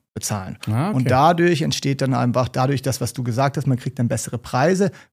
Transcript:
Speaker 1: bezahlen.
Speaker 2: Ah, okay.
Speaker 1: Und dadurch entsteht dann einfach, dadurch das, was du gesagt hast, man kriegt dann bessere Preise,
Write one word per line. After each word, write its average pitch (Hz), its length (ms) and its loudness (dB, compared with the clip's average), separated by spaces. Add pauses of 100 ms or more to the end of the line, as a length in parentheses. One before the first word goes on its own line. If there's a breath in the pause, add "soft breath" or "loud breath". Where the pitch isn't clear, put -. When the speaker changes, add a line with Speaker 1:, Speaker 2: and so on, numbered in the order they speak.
(140)
Speaker 1:
bezahlen. 95 440 -6 (100)
Speaker 2:
Ah, 123 220 0
okay. 214 80 -2
Speaker 1:
Und 127 140 2
dadurch 165 500 4
entsteht 139 400 -2
dann 135 120 0
einfach, 123 360 0
dadurch 131 320 0
das, 127 180 -2
was 120 140 -6
du 127 100 -6
gesagt 127 340 0
hast, 143 100 -2
man 131 100 2
kriegt - 220 -6
dann 120 100 2
bessere - 280 -4
Preise, 170 540 2 (220 loud breath)